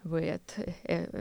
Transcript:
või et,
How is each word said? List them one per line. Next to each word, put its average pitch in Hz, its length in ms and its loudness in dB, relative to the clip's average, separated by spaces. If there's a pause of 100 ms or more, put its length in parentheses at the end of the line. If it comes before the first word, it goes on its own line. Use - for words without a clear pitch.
või 165 240 2
et, - 240 -4 (680)